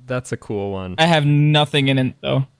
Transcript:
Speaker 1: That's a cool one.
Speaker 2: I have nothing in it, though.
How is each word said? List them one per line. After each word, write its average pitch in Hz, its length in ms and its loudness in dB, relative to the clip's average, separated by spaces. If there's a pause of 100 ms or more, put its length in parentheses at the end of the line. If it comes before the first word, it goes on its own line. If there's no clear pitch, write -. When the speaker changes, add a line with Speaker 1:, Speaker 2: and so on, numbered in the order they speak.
Speaker 1:
That's 127 240 -6
a 117 40 -8
cool 101 340 -6
one. 95 260 -8
Speaker 2:
I 160 80 2
have 160 200 2
nothing 147 640 2
in 135 100 2
it, 131 240 -2
though. 135 260 -2 (120)